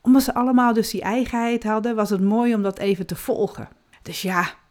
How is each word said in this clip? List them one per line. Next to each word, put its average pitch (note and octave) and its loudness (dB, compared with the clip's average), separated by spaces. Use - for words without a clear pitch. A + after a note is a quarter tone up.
Omdat C4 6
ze C4 -2
allemaal B3 2
dus A3 0
die - -6
eigenheid A#3 -2
hadden, A3 -2
was G#3 0
het G3 0
mooi A3+ 2
om G#3 0
dat F#3+ -2
even F#3+ -2
te E3+ -6
volgen. - -4
Dus - -12
ja, F3+ -2